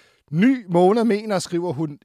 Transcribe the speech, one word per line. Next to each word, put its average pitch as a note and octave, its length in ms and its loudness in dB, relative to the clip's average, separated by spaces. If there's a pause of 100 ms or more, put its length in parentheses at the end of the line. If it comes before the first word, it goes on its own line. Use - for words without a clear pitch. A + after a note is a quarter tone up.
(320)
"Ny A3+ 380 2
Mona F#3 340 4
Mener", G#3+ 360 -2
skriver E3+ 340 -6
hun D3 320 -8